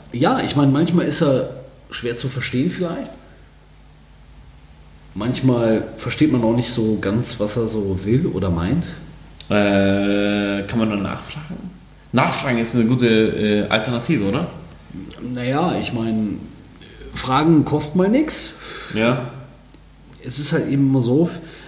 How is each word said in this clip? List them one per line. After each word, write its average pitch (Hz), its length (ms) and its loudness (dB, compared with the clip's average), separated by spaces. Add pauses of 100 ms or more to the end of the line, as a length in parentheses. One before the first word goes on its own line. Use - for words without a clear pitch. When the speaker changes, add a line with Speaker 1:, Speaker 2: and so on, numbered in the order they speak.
(120)
Speaker 1:
Ja, 180 320 2
ich - 100 -4
meine, 139 160 4
manchmal 165 360 2
ist 143 160 2
er 139 260 2 (400)
schwer 120 260 -6
zu 131 140 -6
verstehen 127 420 -2
vielleicht. 175 400 -6 (2000)
Manchmal 117 720 2 (120)
versteht - 360 0
man 123 100 2
auch 113 140 4
nicht 123 140 0
so 110 300 0
ganz, 104 400 -2
was 104 160 -2
er 117 100 0
so 101 380 -2
will 123 220 2
oder 92 240 0
meint. 92 340 0 (640)
Speaker 2:
Äh, 101 1160 2
kann 117 120 -2
man 110 100 2
nur 104 100 -2
nachfragen? - 720 -8 (420)
Nachfragen 131 460 0
ist 117 160 -2
eine 120 100 4
gute, 120 220 2
äh, 107 640 2
Alternative, 117 600 0
oder? 143 180 -2 (840)
Speaker 1:
Naja, 123 480 -2
ich 107 120 -6
meine, 110 420 -2 (800)
Fragen 147 500 4
kosten 151 340 0
mal 185 100 4
nix. 294 460 2 (400)
Speaker 2:
Ja. 123 360 0 (920)
Speaker 1:
Es 127 140 -4
ist - 140 0
halt 156 160 0
eben 139 220 2
immer 135 100 4
so, 131 300 2 (380)